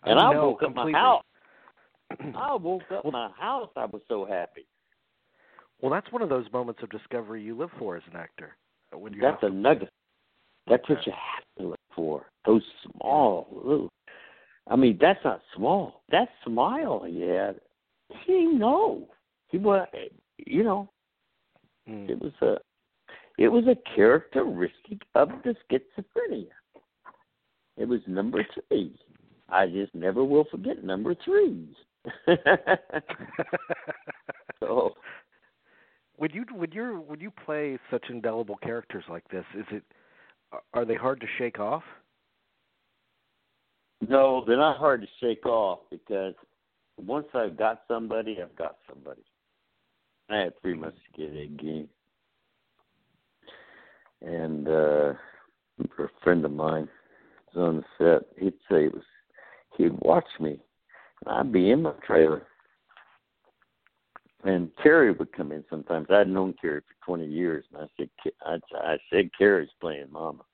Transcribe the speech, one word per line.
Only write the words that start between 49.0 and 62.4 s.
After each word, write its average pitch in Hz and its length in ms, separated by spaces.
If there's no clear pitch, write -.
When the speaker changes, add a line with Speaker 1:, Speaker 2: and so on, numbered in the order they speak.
Speaker 1:
I 107 80
had 92 240
three 90 140
months 80 240
to 78 100
get 76 100
in 73 200
game. 78 320
And, 80 460
uh, 76 460
a 73 100
friend 87 220
of 73 80
mine 76 360
was - 20
on 85 220
the - 60
set. - 220
He'd 95 100
say 80 160
it - 80
was, - 80
he'd 85 220
watch - 280
me. 76 200
I'd - 260
be 92 180
in 147 120
my 160 100
trailer. 80 360